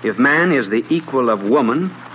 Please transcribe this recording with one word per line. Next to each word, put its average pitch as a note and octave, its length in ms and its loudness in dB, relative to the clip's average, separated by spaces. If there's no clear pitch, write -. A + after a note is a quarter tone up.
If G#2+ 140 -2
man D3+ 340 2
is A#2+ 180 0
the A2+ 200 0
equal C3+ 400 0
of G2+ 140 0
woman, C#3 520 0